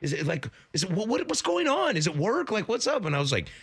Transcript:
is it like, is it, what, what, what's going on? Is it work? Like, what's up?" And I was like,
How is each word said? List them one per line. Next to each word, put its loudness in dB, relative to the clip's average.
is -2
it -2
like, -2
is 0
it, -2
what, 0
what, 0
what's -2
going 2
on? 2
Is 2
it -2
work? 0
Like, -2
what's 0
up?" 0
And 0
I 2
was 0
like, 0